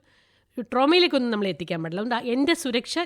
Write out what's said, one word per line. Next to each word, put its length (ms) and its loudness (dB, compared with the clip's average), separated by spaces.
ട്രോമയിലേക്കൊന്നും 720 2
നമ്മളെ 180 0
എത്തിക്കാൻ 340 -6
പാടില്ല. 180 -6
അതുകൊണ്ട് 280 -4
എൻ്റെ 240 2
സുരക്ഷ 520 -4